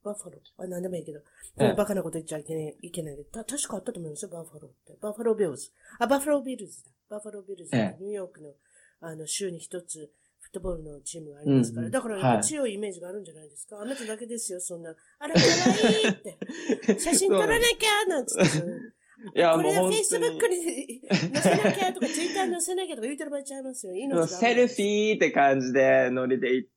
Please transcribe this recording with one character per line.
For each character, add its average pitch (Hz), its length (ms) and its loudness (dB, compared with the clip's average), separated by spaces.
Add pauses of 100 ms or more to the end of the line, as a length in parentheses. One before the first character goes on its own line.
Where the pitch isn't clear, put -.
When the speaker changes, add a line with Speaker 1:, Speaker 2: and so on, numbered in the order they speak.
Speaker 1:
バ 208 100 -8
ッ - 0 -
フ 190 140 -14
ァ - 20 -14
ロ 143 80 -20
ー。 - 240 -18
あ、 185 60 -8
何 180 140 -6
で 185 60 -4
も 180 60 -4
い 170 60 -4
い 151 40 -16
け 156 80 -12
ど。 147 60 -14 (400)
Speaker 2:
え 220 140 4
え。 - 20 -2
Speaker 1:
バ 208 120 2
カ 202 100 -2
な 185 80 0
こ 165 80 -6
と 165 60 -6
言 160 40 -6
っ - 20 -16
ち 160 120 -8
ゃ - 20 -6
い 147 60 -10
け 160 100 -8
な 160 60 -4
い、 151 200 -8
い 170 120 -16
け 175 100 -6
な 151 100 -10
い。 139 40 -12 (160)
た-、 226 120 -12
確 277 220 -6
か - 120 -8
あ - 20 -6
っ - 20 -20
た 240 100 -6
と 185 60 -12
思 165 100 -10
い 151 40 -10
ま 147 40 -12
す - 60 -12
よ、 208 60 -12
バ 170 120 -12
ッ 165 80 -14
フ 151 80 -20
ァ 151 40 -18
ロ 151 80 -20
ー - 20 -20
っ - 40 -20 (120)
て。 - 160 -20
バ 208 80 -6
ッ - 20 -10
フ 214 80 -12
ァ 233 40 -8
ロ 226 80 2
ー - 40 2
ビ 202 100 2
ル 139 100 -4
ズ - 160 -16 (1120)
だ。 - 60 -20 (200)
バ 208 80 -8
ッ - 20 -8
フ 214 80 -14
ァ 208 40 -12
ロ 208 80 -12
ー 185 60 -20
ビ 196 100 -12
ル 170 100 -18
ズ - 20 -16
っ - 20 -16
て 208 300 0
ニ 190 60 -10
ュ 202 40 -8
ー - 20 -4
ヨ 190 160 -6
ー - 0 -
ク 156 120 -20
の、 151 80 -18
Speaker 2:
え - 40 -18
え。 - 20 -20 (460)
Speaker 1:
あ 160 160 -10
の、 156 100 -12
州 190 240 -4
に 170 80 -12
一 175 240 -12
つ 156 300 -14 (280)
フ - 100 -20
ッ - 40 -20
ト 202 60 -8
ボ 180 120 -4
ー 170 40 -4
ル 160 60 -12
の 147 180 -16
チ 165 200 -12
ー 156 40 -14
ム 147 80 -16
が 143 60 -20
あ 147 40 -18
り 147 80 2
ま 131 140 6
す 113 80 -4
か 113 40 -8
ら。 117 40 -6
Speaker 2:
う 117 40 -4
ん - 20 -4
う - 20 -6
ん。 - 40 -6
Speaker 1:
だ - 100 -2
か - 60 -8
ら、 - 100 -4
や 123 160 4
っ - 20 4
ぱ - 60 2
強 269 240 -2
い 214 80 -4
イ 196 40 -8
メ 214 100 -6
ー 196 40 -8
ジ 175 80 -14
が 175 80 -12
あ 180 40 -10
る 208 80 -10
ん 196 40 -16
じ 170 60 -18
ゃ 151 40 -20
な 156 100 -20
い 151 40 -20
で 147 80 -20
す - 100 -16
か？ 214 100 -20
Speaker 2:
は 208 80 -14
い。 - 20 -8
Speaker 1:
あ 247 40 -8
な 269 60 -6
た 254 80 -10
だ 214 140 -8
け 233 80 -12
で 233 120 -8
す 208 140 -8
よ、 180 80 -8
そ 175 160 -10
ん 170 60 -14
な。 165 120 -14 (240)
あ 294 100 -10
ら、 - 60 -6
可 - 60 8
愛 339 520 4 (100)
い 427 60 4
っ 214 140 2
て。 185 160 -14 (220)
Speaker 2:
<laughs> 214 400 0
Speaker 1:
写 330 140 2
真 381 160 4
撮 392 80 6
ら 453 200 4
な 466 60 4
き 466 220 2
ゃ 415 220 4
な 330 120 2
ん 240 60 -6
つ - 80 -4
っ - 40 -2
て。 185 80 6
Speaker 2:
そ 151 180 2
う。 226 280 -8 (420)
い - 40 4
や、 165 160 8
Speaker 1:
こ 165 80 4
れ 156 120 2
は 180 100 6
Speaker 2:
も - 40 4
う - 40 4
本 440 180 2
当 - 80 0
に。 466 80 2
Speaker 1:
Facebook 320 220 0
に 330 520 -4 (320)
載 285 100 0
せ 190 80 6 (120)
な - 100 4
き 392 100 -2
ゃ 370 120 0
と - 60 -8
か、 240 80 0
Twitter 349 380 -2
に 349 60 -2
載 349 80 -2
せ 349 140 -2
な 370 120 -2
き 330 60 -10
ゃ 285 40 -8
と 226 40 -12
か 214 60 -4
言 285 80 -4
う - 20 -10
て 311 80 -8
る 294 60 -8
場 285 80 -6
合 277 40 -8
ち 277 120 -12
ゃ 269 40 -10
い 269 40 -10
ま 262 100 -8
す 254 140 -12
よ。 180 80 -8
命 254 160 -4
が - 40 0
危 - 20 2
な 170 60 4
い 160 40 2
で - 20 -8
す。 180 100 -8
Speaker 2:
セ 233 160 4
ル 240 140 6
フ 247 60 -6
ィ 208 380 2
ー 208 40 2
っ - 20 -10
て 156 120 4
感 135 300 4
じ 127 120 -2
で 131 380 6
ノ 127 160 0
リ 127 140 2
で 127 160 2
行 127 100 -2
っ - 100 -20